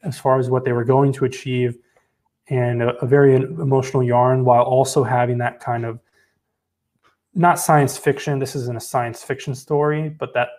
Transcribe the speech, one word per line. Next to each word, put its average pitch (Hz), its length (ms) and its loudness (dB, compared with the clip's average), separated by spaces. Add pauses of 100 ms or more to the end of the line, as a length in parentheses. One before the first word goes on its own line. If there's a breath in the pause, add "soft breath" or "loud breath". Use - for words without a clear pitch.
as 147 160 -8
far 131 200 2
as 123 100 -2
what 127 160 0
they 127 80 0
were 120 120 0
going 135 300 4
to 135 100 -4
achieve, 123 520 -2 (720)
and 123 340 0
a, 123 140 0
a 131 100 -6
very 139 300 6
emotional 131 680 0
yarn 123 420 2
while 123 180 6
also 131 420 2
having 123 340 0
that 120 220 -6
kind 117 240 -6
of, 113 160 -10 (1300)
not 170 260 2
science 147 360 2
fiction, 143 420 -2
this 131 180 -6
isn't 120 200 -6
a 113 40 -10
science 117 420 -6
fiction 131 320 -8
story, 151 540 -2
but 143 260 -10
that 123 140 0 (100)